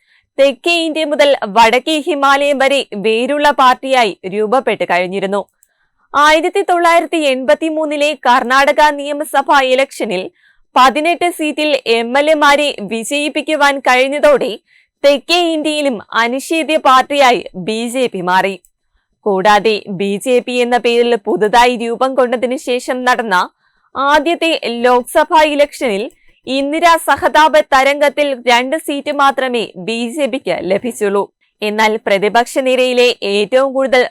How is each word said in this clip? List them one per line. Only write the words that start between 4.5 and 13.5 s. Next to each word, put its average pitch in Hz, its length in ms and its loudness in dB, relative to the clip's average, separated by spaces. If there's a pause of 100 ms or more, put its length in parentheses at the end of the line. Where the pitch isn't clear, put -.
കഴിഞ്ഞിരുന്നു. 185 600 -2 (720)
ആയിരത്തി 320 460 2
തൊള്ളായിരത്തി 339 560 0
എൺപത്തിമൂന്നിലെ 302 1080 -2
കർണാടക 262 640 2
നിയമസഭാ 285 720 -2
ഇലക്ഷനിൽ 254 720 -2 (440)
പതിനെട്ട് 302 540 2
സീറ്റിൽ 302 580 -2
എം 233 320 0
എൽ 294 120 2
എമാരെ 294 500 2
വിജയിപ്പിക്കുവാൻ 285 1000 -2